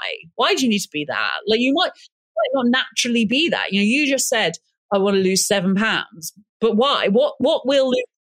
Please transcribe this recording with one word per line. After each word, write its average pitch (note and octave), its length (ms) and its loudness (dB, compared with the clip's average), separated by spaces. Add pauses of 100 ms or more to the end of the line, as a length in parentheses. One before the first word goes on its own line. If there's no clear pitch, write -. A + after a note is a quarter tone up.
(360)
Why D#4 180 0
do C#4 80 0
you B3+ 80 2
need G#3 100 2
to - 120 -8
be D3+ 160 -6
that?" G#2 240 -2 (160)
Like, A3+ 120 0
you C4 140 2
might, E4+ 180 0
might - 640 -8
not B3+ 140 0
naturally A#3+ 580 0
be C#4+ 240 0
that. G2 240 -2
You G3 60 0
know, G3+ 60 2
you C4+ 220 0
just C4+ 220 -2
said, G3 240 0 (400)
"I G3 60 2
wanna G3 180 2
lose F#3+ 300 0
seven G3 260 0
pounds." F#3 580 -2 (300)
But A3 140 2
why? C4 320 2
What, A#3+ 320 2
what C#4+ 260 0
will C4+ 240 2
lo-, B3+ 140 0 (220)